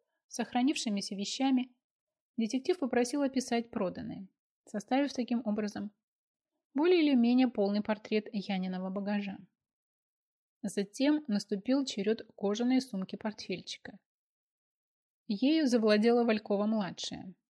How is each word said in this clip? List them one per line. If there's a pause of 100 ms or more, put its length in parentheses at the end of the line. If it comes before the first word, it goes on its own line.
(280)
с
сохранившимися
вещами, (680)
детектив
попросил
описать
проданные, (380)
составив
таким
образом (840)
более
или
менее
полный
портрет
Яниного
багажа. (1200)
Затем
наступил
черёд (100)
кожаной
сумки-портфельчика. (1300)
Ею
завладела
Валькова-младшая, (180)